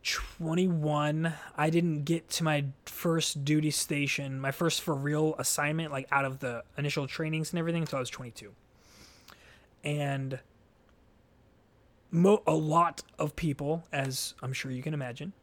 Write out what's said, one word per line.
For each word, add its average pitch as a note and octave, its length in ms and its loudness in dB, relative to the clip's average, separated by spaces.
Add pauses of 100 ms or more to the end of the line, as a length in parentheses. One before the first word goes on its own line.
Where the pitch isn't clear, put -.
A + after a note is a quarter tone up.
twenty-one. D#3+ 1300 0 (240)
I D3+ 120 4
didn't D#3+ 360 2
get E3 240 -2
to - 160 -2
my D3 180 2 (220)
first E3 580 0
duty D3+ 260 4
station, C#3 720 -2
my C3+ 120 -2
first E3 280 0
for D#3+ 160 0
real D3+ 420 2
assignment, D3+ 540 0
like, C3+ 180 -6
out C#3 140 4
of C3 160 -2
the A#2+ 240 -4 (140)
initial C#3+ 280 0
trainings D#3+ 460 -4
and F3 80 -2
everything, E3 220 0
until C#3+ 160 -2
I - 20 0
was B2 100 -4
twenty-two. A2+ 440 -14 (1300)
And C#3 560 -2 (1700)
mo-, G3 360 6
a D#3+ 80 4
lot D#3+ 480 2 (140)
of D3+ 180 -2
people, D3+ 560 -2
as C3+ 500 -4
I'm C3 120 -6
sure C3 180 -6
you B2+ 100 -6
can D#3 120 -4
imagine C#3+ 500 -8